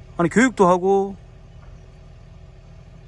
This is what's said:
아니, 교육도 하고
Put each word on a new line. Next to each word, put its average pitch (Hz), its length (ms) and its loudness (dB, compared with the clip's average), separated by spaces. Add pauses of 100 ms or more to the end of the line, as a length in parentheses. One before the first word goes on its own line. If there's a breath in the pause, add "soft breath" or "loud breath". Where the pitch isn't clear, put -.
(160)
아니, 170 140 -2
교육도 208 360 2
하고 190 520 0 (1900)